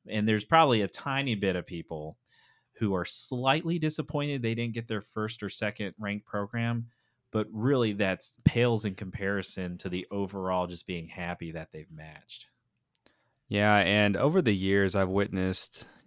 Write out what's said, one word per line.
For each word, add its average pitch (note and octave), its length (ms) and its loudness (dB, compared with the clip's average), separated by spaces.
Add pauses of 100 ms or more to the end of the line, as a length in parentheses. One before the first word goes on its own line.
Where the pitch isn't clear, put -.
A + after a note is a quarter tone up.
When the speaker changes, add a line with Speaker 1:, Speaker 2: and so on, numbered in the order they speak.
Speaker 1:
And G#2+ 180 0
there's G#2+ 180 2
probably C#3+ 360 6
a G2 60 0
tiny C3+ 460 -4
bit G2 220 0
of F2 100 -4
people D#2+ 520 -10 (560)
who G2+ 200 0
are F2 120 0
slightly D3 720 0
disappointed D3 640 -2
they A2+ 120 0
didn't A#2 200 -4
get A#2 140 -8
their G#2+ 140 -2
first A2 400 -6
or G2+ 80 -4
second G#2 480 -6
ranked G#2 280 -6
program, A#2 640 -4 (440)
but G#2+ 200 0
really A2+ 420 2
that's F#2+ 520 -2
pales A#2 400 4
in F#2+ 100 -4
comparison F#2+ 840 -4
to F#2+ 100 -8
the F2+ 220 -4
overall F#2 560 -2
just F2 200 -10
being E2+ 200 -6
happy F2 460 -8
that D#2+ 180 -10
they've D#2 200 -16
matched. D#2 560 -18 (1000)
Speaker 2:
Yeah, G#2 300 4
and G2+ 380 4
over D3+ 260 2
the A2+ 140 4
years, F#2+ 400 4
I've F#2+ 140 2
witnessed, F#2+ 760 -2 (200)